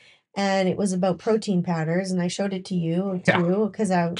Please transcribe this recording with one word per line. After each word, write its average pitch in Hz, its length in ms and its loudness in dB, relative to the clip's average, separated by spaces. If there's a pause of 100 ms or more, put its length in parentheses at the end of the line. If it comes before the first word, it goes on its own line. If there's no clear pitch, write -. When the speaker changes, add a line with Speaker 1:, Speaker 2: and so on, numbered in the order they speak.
(380)
Speaker 1:
and 190 300 2
it 170 100 0
was 190 160 0
about 185 240 2
protein 214 460 0
powders, 175 480 -2
and 185 100 0
I 175 60 0
showed 196 260 -4
it 190 120 -6
to 185 100 -6
you 180 520 -2
Speaker 2:
Yeah. 175 100 4
Speaker 1:
too, 190 360 2
'cause 214 160 0
I, 175 200 2
I 175 100 -4